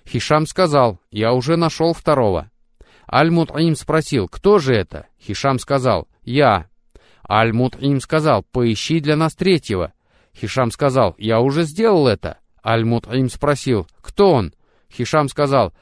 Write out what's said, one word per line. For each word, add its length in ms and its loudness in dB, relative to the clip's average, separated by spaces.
Хишам 380 0
сказал: 560 0
«Я 220 0
уже 240 0
нашел 360 0
второго». 560 0
Аль-Мут'им 640 0
спросил: 520 -2
«Кто 320 2
же 160 0
это?» 320 -6
Хишам 380 -4
сказал: 500 -2
«Я». 440 2
Аль-Мут'им 720 0
сказал: 500 0
«Поищи 480 0
для 160 0
нас 180 0
третьего». 600 -2
Хишам 300 -2
сказал: 480 0
«Я 240 0
уже 220 0
сделал 440 2
это». 300 -2
Аль-Мут'им 680 -2
спросил: 580 -2
«Кто 320 2
он?» 220 0
Хишам 320 0
сказал: 540 0